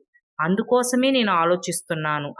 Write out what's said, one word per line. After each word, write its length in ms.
అందుకోసమే 680
నేను 220
ఆలోచిస్తున్నాను, 1080